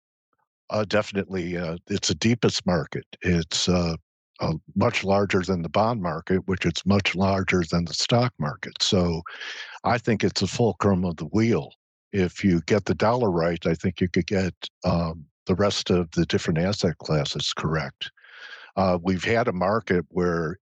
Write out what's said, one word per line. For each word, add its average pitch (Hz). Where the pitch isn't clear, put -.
Uh, 107
definitely. 92
Uh, 85
it's 101
the 98
deepest 113
market. -
It's, 85
uh, 87
uh, 85
much 117
larger 98
than 90
the 82
bond 110
market, 87
which 92
is 82
much 98
larger 95
than 85
the 78
stock 123
market. -
So 87
I 113
think 117
it's 92
a 98
fulcrum 98
of 85
the 85
wheel. 95
If 92
you 87
get 104
the 92
dollar 117
right, 85
I 82
think 90
you 92
could 87
get, 95
um, 85
the 92
rest 101
of 90
the 85
different 87
asset 90
classes -
correct. 78
Uh, 92
we've 92
had 117
a 101
market 90
where 85